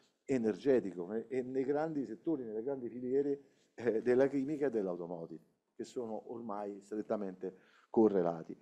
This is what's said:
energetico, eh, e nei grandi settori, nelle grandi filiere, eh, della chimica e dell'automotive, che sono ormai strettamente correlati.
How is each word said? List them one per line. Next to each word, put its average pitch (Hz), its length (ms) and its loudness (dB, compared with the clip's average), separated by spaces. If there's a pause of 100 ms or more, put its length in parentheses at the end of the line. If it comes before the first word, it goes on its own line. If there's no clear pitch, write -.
(260)
energetico, 104 880 0
eh, 113 160 -4
e 131 120 -2
nei 131 220 -2
grandi 147 420 -2
settori, 127 380 -4
nelle 110 200 -6
grandi 131 260 -4
filiere, 135 520 0 (320)
eh, 113 280 0
della 123 260 6
chimica 139 400 -2
e - 20 0
dell'automotive, 87 720 -4 (320)
che 120 80 -8
sono 110 480 -8
ormai 104 500 -8
strettamente 104 720 -4 (340)
correlati. 90 720 4